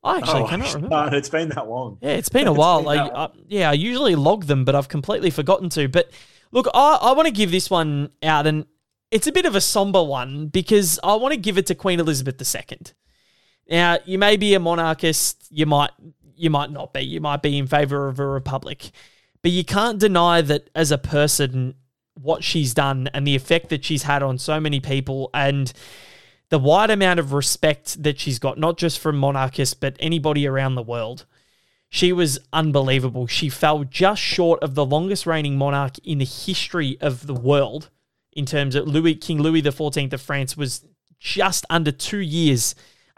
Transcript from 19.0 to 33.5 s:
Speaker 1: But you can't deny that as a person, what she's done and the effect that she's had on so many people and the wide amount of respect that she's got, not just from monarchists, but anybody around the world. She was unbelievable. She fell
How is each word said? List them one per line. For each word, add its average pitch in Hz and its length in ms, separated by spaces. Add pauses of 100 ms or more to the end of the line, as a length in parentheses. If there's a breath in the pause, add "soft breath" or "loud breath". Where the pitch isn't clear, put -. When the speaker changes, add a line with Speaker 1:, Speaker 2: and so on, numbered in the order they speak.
Speaker 1:
But 175 80
you 180 120
can't 214 360
deny 175 420
that 147 340
as 156 160
a 143 60
person, 135 800 (400)
what 151 280
she's 139 300
done 139 400
and 143 120
the 139 100
effect 165 340
that 151 160
she's 151 180
had 143 200
on 131 140
so 156 220
many 147 200
people 135 540
and 139 380 (760 loud breath)
the 156 100
wide 175 300
amount 190 300
of 139 120
respect 147 720
that 147 160
she's 127 180
got, 135 200
not 165 200
just 165 220
from 151 180
monarchists, 139 560
but 135 260
anybody 151 460
around 135 300
the 123 80
world. 117 420 (640)
She 180 220
was 160 260 (140)
unbelievable. 135 760
She - 200
fell 151 380